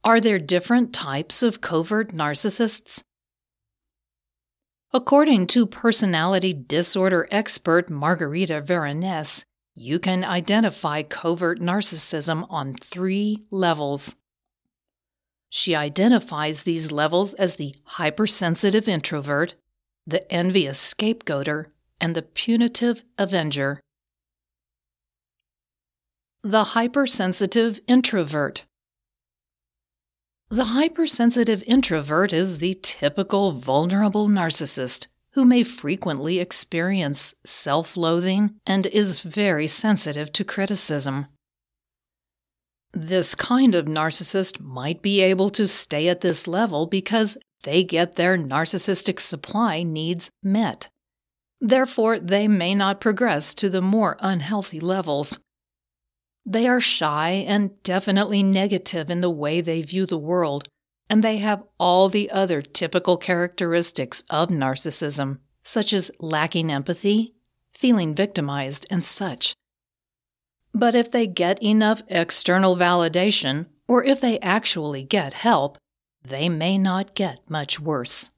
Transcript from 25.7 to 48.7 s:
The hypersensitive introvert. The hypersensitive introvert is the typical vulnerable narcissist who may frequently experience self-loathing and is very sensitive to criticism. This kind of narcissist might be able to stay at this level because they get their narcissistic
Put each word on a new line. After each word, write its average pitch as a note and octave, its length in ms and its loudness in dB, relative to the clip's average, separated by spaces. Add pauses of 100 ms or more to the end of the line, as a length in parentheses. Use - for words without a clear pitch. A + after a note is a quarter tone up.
The G#3+ 180 2
hypersensitive A3+ 1300 0
introvert. E3 720 0 (1900)
The A3+ 180 0
hypersensitive A#3+ 1000 2
introvert F#3 640 2
is F3 260 0
the F#3 220 -2
typical G3 680 0
vulnerable F#3 800 2
narcissist D#3+ 800 0 (240)
who C4+ 120 2
may B3 200 6
frequently D#3+ 760 -4
experience F3 960 0 (100)
self-loathing F3 1080 0 (100)
and F#3+ 220 0
is G3+ 340 0
very E3+ 460 -2
sensitive D3+ 640 0
to - 120 -2
criticism. C#3+ 840 -4 (1700)
This F3 420 0
kind B3 400 4
of D#3+ 120 0
narcissist D#3+ 760 0
might C#3 420 -8
be G3 180 2
able F#3+ 300 4
to G3+ 160 0
stay D#3 420 0
at E3+ 120 0
this E3+ 260 2
level F3 400 -2
because G3+ 500 0 (280)
they D#3+ 180 2
get F3 320 0
their F3+ 240 2
narcissistic E3 800 -2